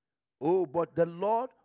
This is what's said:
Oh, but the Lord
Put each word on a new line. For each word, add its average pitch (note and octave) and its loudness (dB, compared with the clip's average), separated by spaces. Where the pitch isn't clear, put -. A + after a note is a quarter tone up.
Oh, F3 2
but D#3+ -2
the E3 2
Lord G#3 -2